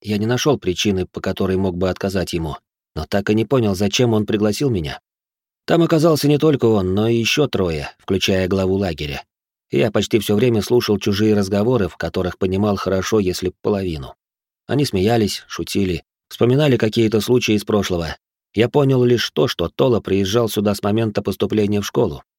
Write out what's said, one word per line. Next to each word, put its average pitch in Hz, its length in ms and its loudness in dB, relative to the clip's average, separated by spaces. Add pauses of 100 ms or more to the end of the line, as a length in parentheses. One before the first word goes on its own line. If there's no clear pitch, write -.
Я 104 180 -2
не 107 80 -2
нашел 123 320 0
причины, 92 480 0
по - 140 -12
которой 95 360 -2
мог 92 200 0
бы 92 140 0
отказать 92 420 -4
ему, 80 240 -4 (380)
но 80 120 -6
так 101 240 -2
и 107 40 4
не 110 100 2
понял, 110 300 0
зачем 104 400 0
он 107 120 0
пригласил 107 440 0
меня. 80 300 -4 (640)
Там 170 160 2
оказался 156 460 2
не 147 100 4
только 143 280 2
он, 95 280 2
но 107 140 0
и 117 80 2
еще 120 320 0
трое, 82 500 -2
включая 95 500 0
главу 95 280 0
лагеря. 76 480 -4 (460)
Я 131 200 2
почти 107 280 0
все 101 180 0
время 117 260 2
слушал 117 360 2
чужие 107 360 2
разговоры, 101 540 0
в - 80 -14
которых 90 420 -4
понимал 98 380 0
хорошо, 95 420 -2
если 90 340 -2 (100)
половину. 90 520 -4 (520)
Они 131 180 0
смеялись, 104 640 0
шутили, 90 560 -4 (240)
вспоминали 131 480 2
какие-то 110 440 2
случаи 120 340 2
из 104 100 0
прошлого. 87 520 -2 (360)
Я 113 160 2
понял 135 360 2
лишь 120 260 2
то, 147 180 0
что 85 200 -4
Тола 127 320 0
приезжал 98 480 0
сюда 104 260 0
с - 80 -10
момента 107 400 -2
поступления 104 580 -2
в 101 60 -6
школу. 92 360 -2 (160)